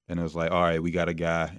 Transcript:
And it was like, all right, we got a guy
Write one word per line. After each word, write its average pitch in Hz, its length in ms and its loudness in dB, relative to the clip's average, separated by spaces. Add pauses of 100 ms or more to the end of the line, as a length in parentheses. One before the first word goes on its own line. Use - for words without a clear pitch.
And 85 120 -4
it 85 40 -2
was 80 120 -6
like, 82 160 0
all 87 100 4
right, 85 220 2
we 85 80 0
got 85 180 0
a 87 40 -2
guy 82 460 -2